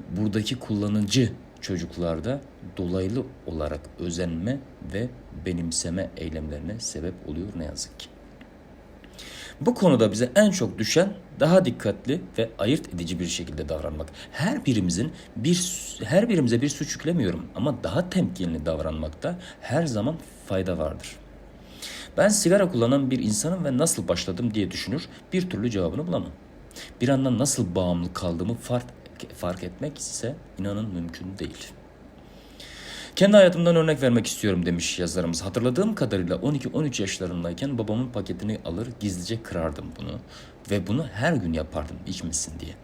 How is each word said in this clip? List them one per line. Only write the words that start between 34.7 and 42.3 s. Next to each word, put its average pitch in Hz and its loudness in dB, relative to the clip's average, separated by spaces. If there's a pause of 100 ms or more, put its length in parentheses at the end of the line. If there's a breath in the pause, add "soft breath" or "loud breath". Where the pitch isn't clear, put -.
yazarımız. 85 0
"Hatırladığım 127 2
kadarıyla 98 0
on 147 0
iki, 131 -4
on 147 -2
üç 123 -2
yaşlarındayken 92 -4
babamın 113 -2
paketini 104 -4
alır, 101 -4 (120)
gizlice 98 -4
kırardım 80 -4 (140)
bunu - -10 (520 loud breath)
ve 101 0
bunu 123 0
her 123 0
gün 92 0
yapardım 78 -4 (100)
içmesin - -6